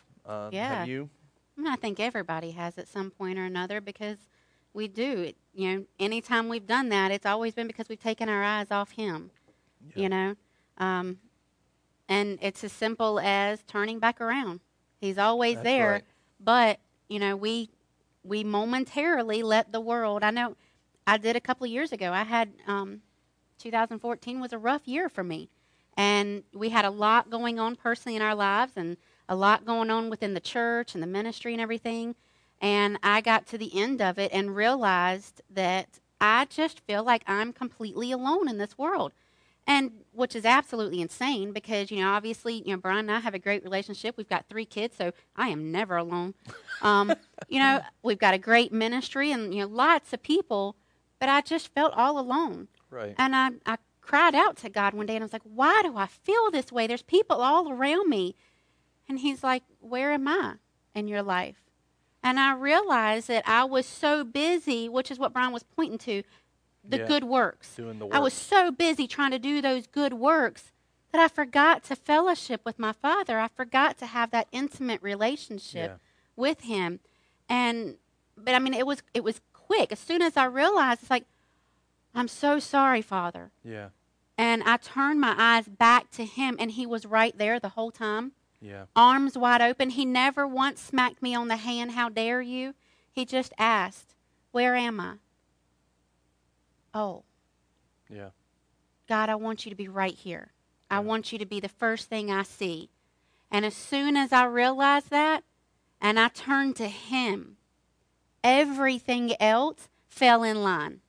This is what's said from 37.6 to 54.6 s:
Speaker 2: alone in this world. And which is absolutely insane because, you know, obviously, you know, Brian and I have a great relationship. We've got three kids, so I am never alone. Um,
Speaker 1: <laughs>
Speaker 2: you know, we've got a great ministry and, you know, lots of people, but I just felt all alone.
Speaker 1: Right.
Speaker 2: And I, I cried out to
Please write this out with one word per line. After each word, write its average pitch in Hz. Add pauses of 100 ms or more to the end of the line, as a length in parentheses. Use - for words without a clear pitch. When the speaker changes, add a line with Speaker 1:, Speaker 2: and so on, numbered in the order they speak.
Speaker 2:
alone 277
in 220
this 208
world. 277 (540)
And 269 (200)
which 233
is 220
absolutely 233
insane 208
because, 208
you 208
know, 190
obviously, 220 (120)
you 196
know, 185
Brian 190
and 214
I 226
have 220
a 185
great 202
relationship. 196
We've 214
got -
three 185
kids, -
so 175 (240)
I 240
am 156
never 185
alone. 175 (480)
Um, 208 (160)
Speaker 1:
<laughs> -
Speaker 2:
you 269
know, 269 (200)
we've 214
got 190
a 190
great 226
ministry 247
and, 214
you 202
know, 202
lots 277
of 233
people, 208 (440)
but 262
I 285
just -
felt 294
all 277
alone. 262 (220)
Speaker 1:
Right. 107
Speaker 2:
And 262
I, 262 (140)
I 226 (240)
cried 302
out 359
to 226